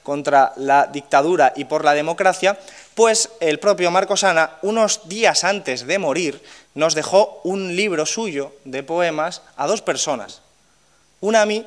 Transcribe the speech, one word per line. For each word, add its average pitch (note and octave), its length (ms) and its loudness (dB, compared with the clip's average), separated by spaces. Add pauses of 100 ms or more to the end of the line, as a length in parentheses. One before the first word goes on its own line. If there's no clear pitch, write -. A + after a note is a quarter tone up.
contra C#3+ 540 2
la C3+ 320 2
dictadura C#3+ 680 2
y C#3 100 -8
por D3+ 200 -4
la D3 80 4
democracia, F3+ 640 0 (380)
pues A3 340 2 (100)
el D3+ 200 0
propio F3+ 320 2
Marcos F#3+ 320 0
Ana, E3 400 2
unos G#3 440 -2
días F#3+ 360 0
antes D#3+ 420 -4
de E3+ 140 -2
morir, D3+ 420 -4 (320)
nos D#3 220 0
dejó F3+ 480 2
un F#3 320 -4
libro F3 320 -2
suyo D#3 460 -6 (120)
de C3+ 160 -8
poemas E3 600 -4 (120)
a C#3 120 -4
dos G#3+ 160 -2
personas, C3+ 580 -6 (760)
una G#3+ 240 2
a - 20 4
mí G#3+ 220 -4